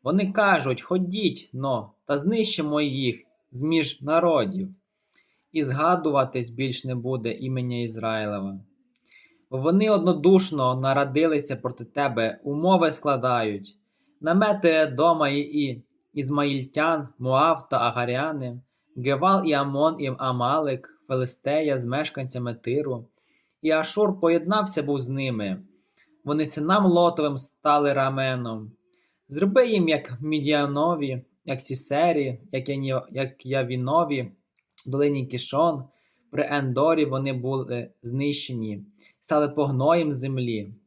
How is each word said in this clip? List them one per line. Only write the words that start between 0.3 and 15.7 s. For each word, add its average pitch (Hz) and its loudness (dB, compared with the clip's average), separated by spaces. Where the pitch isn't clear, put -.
кажуть: 160 2
«Ходіть, 185 -2
но, 127 -4
та 143 -2
знищимо 156 0
їх 135 -2
з 127 -8
між 156 0
народів, 156 2
і 160 -2
згадуватись 139 0
більш 127 -6
не 127 -6
буде 120 -4
імення 127 -6
Ізраїлева». 107 -4
Бо 131 -4
вони 190 4
однодушно 165 4
нарадилися 139 0
проти 123 -8
тебе, 117 -2
умови 160 2
складають. 120 -2
Намети 190 2
Едома 156 4
і, 143 0
і 143 -4